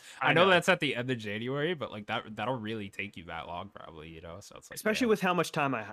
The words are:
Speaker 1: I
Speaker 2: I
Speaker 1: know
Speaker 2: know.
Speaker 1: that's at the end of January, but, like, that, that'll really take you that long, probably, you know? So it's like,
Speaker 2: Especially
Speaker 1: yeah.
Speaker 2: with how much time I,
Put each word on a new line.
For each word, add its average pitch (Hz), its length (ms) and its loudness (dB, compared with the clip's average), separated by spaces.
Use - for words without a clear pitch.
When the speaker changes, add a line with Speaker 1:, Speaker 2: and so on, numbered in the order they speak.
Speaker 1:
I 139 80 4
Speaker 2:
I - 20 6
Speaker 1:
know 165 120 8
Speaker 2:
know. 196 60 8
Speaker 1:
that's 170 180 6
at 180 100 6
the 131 160 0
end 123 160 -2
of 123 80 0
January, 127 560 -2
but, 123 160 -6
like, 104 160 -10
that, 107 300 -4
that'll 113 180 0
really 107 340 -4
take 101 280 -8
you 82 80 -12
that 82 240 -8
long, 90 260 -8
probably, 80 360 -14
you 80 100 -14
know? 85 200 -12
So - 160 -18
it's - 140 -20
like, - 60 -14
Speaker 2:
Especially 220 300 0
Speaker 1:
yeah. 220 40 6
Speaker 2:
with 208 120 4
how 185 120 4
much 165 160 2
time 139 240 0
I, 110 180 -2